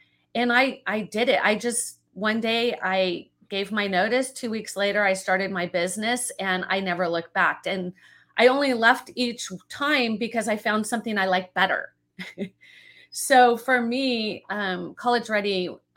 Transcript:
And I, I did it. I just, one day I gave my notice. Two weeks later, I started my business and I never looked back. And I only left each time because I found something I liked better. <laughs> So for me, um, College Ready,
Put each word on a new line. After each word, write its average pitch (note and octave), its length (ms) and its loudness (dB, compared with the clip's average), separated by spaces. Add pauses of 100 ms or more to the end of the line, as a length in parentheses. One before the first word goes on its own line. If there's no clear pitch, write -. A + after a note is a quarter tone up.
(340)
And A#3+ 180 0
I, B3+ 360 2
I G#3+ 140 -2
did G#3+ 280 -2
it. G#3+ 140 4
I G#3+ 120 4
just, A#3 440 -6 (140)
one G#3+ 280 -2
day A#3 400 0
I F#3 480 0 (200)
gave G3 220 -4
my G#3 160 -2
notice. A3 460 2
Two A#3+ 160 -8
weeks G#3+ 260 -6
later, G3+ 280 2
I F#3+ 100 4
started F#3+ 380 0
my F3+ 160 -2
business G3+ 720 -2
and F#3 280 -2
I G3 120 0
never F3+ 280 -2
looked E3+ 260 -4
back. E3 340 0
And F3+ 260 -4 (440)
I A#3 100 8
only C4+ 260 2
left A#3 420 2
each A#3+ 340 -4 (200)
time C4+ 480 0
because A3+ 300 -2
I G#3+ 100 0
found G#3+ 280 0
something A3 320 -4
I F#3+ 100 2
liked F#3 260 0
better. F#3 400 0 (440)
<laughs> F#3+ 140 -8 (580)
So B3 480 6
for B3 240 0
me, A#3 680 -2
um, F#3+ 460 -4
College A#3+ 340 0
Ready, G3 400 0 (280)